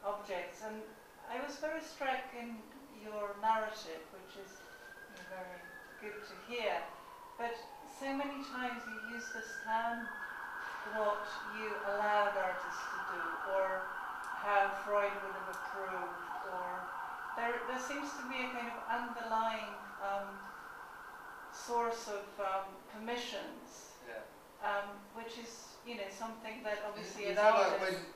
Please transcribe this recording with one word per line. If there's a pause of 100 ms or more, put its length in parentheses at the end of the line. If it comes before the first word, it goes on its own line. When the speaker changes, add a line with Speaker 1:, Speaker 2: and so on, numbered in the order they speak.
Speaker 1:
objects.
And (500)
I
was
very
struck
in (480)
your
narrative, (140)
which
is, (640)
you
know,
very (420)
good
to (160)
hear, (600)
but (460)
so
many
times
you
use
this (160)
term, (920)
what (380)
you (260)
allowed
artists (100)
to (120)
do, (300)
or (580)
how (160)
Freud (160)
would
have
approved, (300)
or (500)
there, (160)
there
seems
to
be
a
kind
of (100)
underlying, (320)
um, (1200)
source
of, (160)
um, (300)
permissions, (160)
Speaker 2:
Yeah. (420)
Speaker 1:
um, (260)
which
is, (100)
you
know,
something
that
Speaker 2:
You,
Speaker 1:
obviously
Speaker 2:
you
Speaker 1:
as
Speaker 2:
know,
like
Speaker 1:
artists
Speaker 2:
when (220)